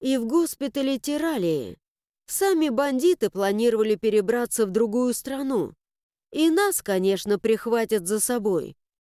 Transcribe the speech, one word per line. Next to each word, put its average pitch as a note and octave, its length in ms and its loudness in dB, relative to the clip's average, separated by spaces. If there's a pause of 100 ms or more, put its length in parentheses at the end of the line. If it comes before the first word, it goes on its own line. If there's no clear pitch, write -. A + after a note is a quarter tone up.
и C4 160 0
в A#3 80 -4
госпитале C#4 720 -2
Тиралии. A3 800 -2 (480)
Сами F4 440 2
бандиты C4+ 600 2
планировали G#3+ 680 0
перебраться G#3+ 720 0
в F#3+ 60 -2
другую A#3 420 0
страну. C4+ 600 -4 (580)
И D#4+ 180 2
нас, F#4+ 320 2
конечно, G3 560 0
прихватят A3 680 0
за G#3+ 120 0
собой. G#3 560 -2 (280)